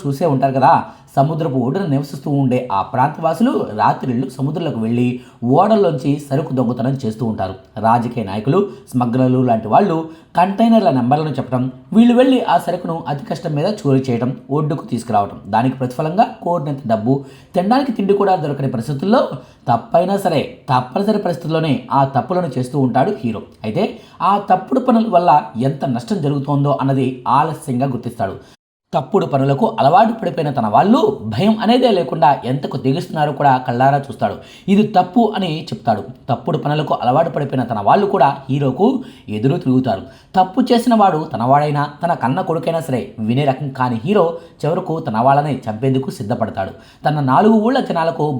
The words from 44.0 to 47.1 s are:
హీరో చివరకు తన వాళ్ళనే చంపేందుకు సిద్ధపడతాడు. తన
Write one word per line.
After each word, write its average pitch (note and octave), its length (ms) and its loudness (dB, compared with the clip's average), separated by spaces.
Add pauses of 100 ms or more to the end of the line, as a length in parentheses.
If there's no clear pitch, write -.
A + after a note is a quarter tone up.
హీరో F#3+ 200 2 (360)
చివరకు D#3+ 340 -2 (120)
తన A2 100 -4 (100)
వాళ్ళనే C#3+ 260 2 (140)
చంపేందుకు C3 420 -2 (100)
సిద్ధపడతాడు. G2+ 540 -4 (340)
తన D3+ 120 0 (120)